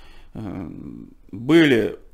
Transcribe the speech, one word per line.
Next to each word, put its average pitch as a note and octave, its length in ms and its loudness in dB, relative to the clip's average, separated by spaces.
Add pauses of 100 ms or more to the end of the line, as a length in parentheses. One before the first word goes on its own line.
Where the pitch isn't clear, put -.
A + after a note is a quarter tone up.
(340)
э, F#2 360 -10 (640)
были, C3 680 4 (140)